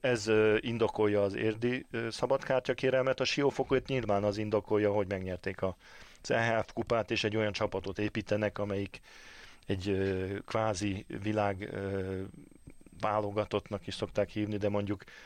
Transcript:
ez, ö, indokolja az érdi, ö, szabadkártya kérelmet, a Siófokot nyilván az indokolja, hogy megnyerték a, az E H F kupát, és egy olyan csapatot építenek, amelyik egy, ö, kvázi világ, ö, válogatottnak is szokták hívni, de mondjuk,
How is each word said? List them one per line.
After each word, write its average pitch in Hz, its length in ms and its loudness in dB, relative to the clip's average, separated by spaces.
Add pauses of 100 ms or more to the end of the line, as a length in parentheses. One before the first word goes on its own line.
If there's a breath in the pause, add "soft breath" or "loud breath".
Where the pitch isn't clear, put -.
ez, 120 260 2
ö, 110 340 6
indokolja 107 640 2
az 101 120 0
érdi, 113 560 -2
ö, 117 200 -4
szabadkártya 131 640 0
kérelmet, 131 460 2
a 131 40 2
Siófokot 135 640 2
nyilván 104 380 0
az 104 120 2
indokolja, 107 560 2
hogy 101 160 0
megnyerték 95 540 -4
a, 95 140 -2 (460 loud breath)
az - 80 -6
E 117 280 2
H 101 80 0
F - 60 -20
kupát, 117 380 0
és 113 140 0
egy 104 120 0
olyan 107 160 2
csapatot 98 460 -4
építenek, 104 600 0
amelyik 101 420 -4 (640 loud breath)
egy, 98 220 -2
ö, 95 480 0 (100)
kvázi 104 580 -2 (180)
világ, 104 500 0
ö, 95 480 -4 (800)
válogatottnak 104 880 0
is 98 80 -8
szokták 104 340 0
hívni, 104 280 -2
de 101 120 0
mondjuk, 101 360 -2 (220 loud breath)